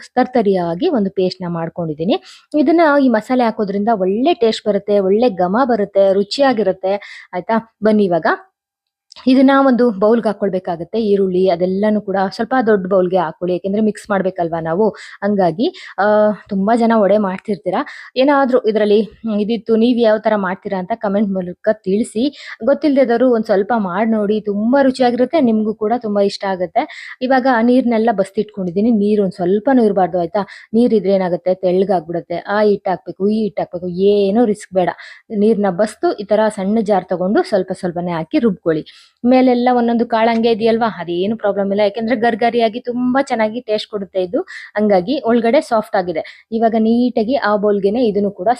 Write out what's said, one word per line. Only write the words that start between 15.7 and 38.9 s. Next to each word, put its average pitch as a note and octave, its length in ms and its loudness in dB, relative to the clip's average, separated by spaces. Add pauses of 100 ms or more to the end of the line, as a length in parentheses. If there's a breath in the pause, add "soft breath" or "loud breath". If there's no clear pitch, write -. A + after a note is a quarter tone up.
ಆ, F#3+ 40 0 (460 loud breath)
ತುಂಬಾ G3+ 260 0
ಜನ A3+ 200 2
ವಡೆ G3+ 220 4
ಮಾಡ್ತಿರ್ತೀರಾ. F#3+ 680 -4 (300 loud breath)
ಏನಾದ್ರೂ C4+ 440 2
ಇದ್ರಲ್ಲಿ, G#3 420 2
ಹ್ಮ್, G#3 380 -6
ಇದಿತ್ತು, A3+ 360 -2
ನೀವ್ A3+ 240 2
ಯಾವ A3 180 4
ತರ G#3+ 180 0
ಮಾಡ್ತೀರಾ F#3+ 440 -4
ಅಂತ F3+ 160 -8
ಕಾಮೆಂಟ್ G3+ 340 -2
ಮೂಲಕ F#3 420 -4
ತಿಳಿಸಿ. A3 920 -4
ಗೊತ್ತಿಲ್ದಿದ್ದವರು C4 720 2
ಒಂದ್ A3 120 0
ಸ್ವಲ್ಪ G3+ 320 0
ಮಾಡ್ G3+ 340 0
ನೋಡಿ, G#3+ 300 0
ತುಂಬಾ A3 400 0
ರುಚಿಯಾಗಿರುತ್ತೆ, B3+ 600 2
ನಿಮ್ಗೂ A3 320 2
ಕೂಡ A3 240 -2
ತುಂಬಾ G#3 240 -2
ಇಷ್ಟ G3+ 260 -2
ಆಗುತ್ತೆ. F#3+ 720 -4
ಇವಾಗ B3+ 260 0 (160)
ನೀರ್ನೆಲ್ಲ A#3+ 480 2
ಬಸ್ತಿಟ್ಕೊಂಡಿದ್ದೀನಿ. G3 800 -2
ನೀರು G#3 320 2
ಒಂದ್ F#3 100 -2
ಸ್ವಲ್ಪನೂ G#3 500 2
ಇರ್ಬಾರ್ದು, F#3 360 0
ಆಯ್ತಾ? F#3 280 -4 (260 loud breath)
ನೀರ್ A#3+ 200 4
ಇದ್ರೆ F#3+ 180 0
ಏನಾಗುತ್ತೆ, F#3 420 0
ತೆಳ್ಳಗಾಗ್ಬಿಡುತ್ತೆ. F3 840 -2
ಆ G3+ 260 -4
ಹಿಟ್ G#3 260 0
ಹಾಕ್ಬೇಕು, F#3 420 -4
ಈ A3 140 -2
ಹಿಟ್ G3 160 -4
ಹಾಕ್ಬೇಕು, F3 280 -8
ಏನೂ G3+ 580 2
ರಿಸ್ಕ್ G3+ 280 -6
ಬೇಡ. F3+ 160 0 (480 loud breath)
ನೀರ್ನ G3+ 320 2
ಬಸ್ತು G#3+ 440 -2
ಈ G#3+ 100 -8
ತರ G#3 160 0 (160)
ಸಣ್ಣ G3+ 260 -2
ಜಾರ್ F#3+ 240 0
ತಗೊಂಡು F#3+ 380 -2
ಸ್ವಲ್ಪ F#3+ 360 -2
ಸ್ವಲ್ಪನೇ F3 320 -6
ಹಾಕಿ E3 280 -4
ರುಬ್ಕೊಳ್ಳಿ. E3+ 460 -2 (400 loud breath)